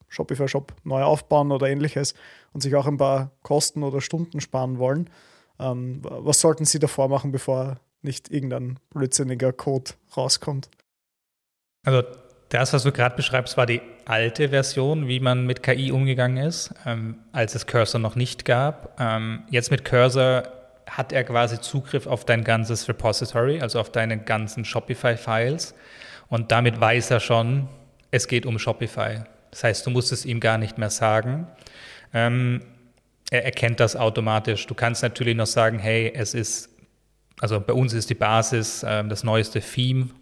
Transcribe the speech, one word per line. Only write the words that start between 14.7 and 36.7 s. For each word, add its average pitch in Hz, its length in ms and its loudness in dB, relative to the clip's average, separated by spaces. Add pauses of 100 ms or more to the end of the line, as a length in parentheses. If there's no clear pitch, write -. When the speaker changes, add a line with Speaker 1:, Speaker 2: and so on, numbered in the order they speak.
Speaker 2:
wie 127 120 -2
man 127 260 2
mit 123 160 -2
K 135 100 2
I 131 180 0
umgegangen 131 540 2
ist, - 300 -6 (100)
ähm, 113 340 -6 (140)
als 113 220 0
es 120 120 -8
Cursor 117 340 2
noch 110 160 -2
nicht - 280 -2
gab. 135 560 0
Ähm, 113 500 -4
jetzt 120 200 0
mit 139 140 0
Cursor 127 600 4 (440)
hat - 240 -6
er 127 120 2
quasi 117 360 0
Zugriff - 460 -4
auf 127 180 -4
dein 113 200 2
ganzes 113 440 0
Repository, 120 720 0
also 117 200 -2
auf 104 100 -6
deine 113 280 0
ganzen 110 460 -4
Shopify-Files. 120 1120 -2 (540)
Und 117 240 -2
damit 113 280 4
weiß 117 300 4
er 123 80 4
schon, 123 500 2 (440)
es 123 160 0
geht 120 180 0
um 113 140 -2
Shopify. 110 640 -4 (260)
Das - 140 -6
heißt, 113 200 0
du 131 60 -2
musst 123 220 0
es 120 120 -4
ihm 120 140 -2
gar 113 200 2
nicht 110 200 -4
mehr 90 120 -2
sagen. 120 580 0 (640)
Ähm, 120 480 0 (720)
er 123 120 2
erkennt 117 360 0
das 113 160 4
automatisch. 110 720 0
Du 113 60 -10
kannst 117 280 -2
natürlich 117 320 0
noch 113 140 0
sagen, 113 320 2
hey, 113 340 0
es 110 200 -4
ist, - 360 -6 (680)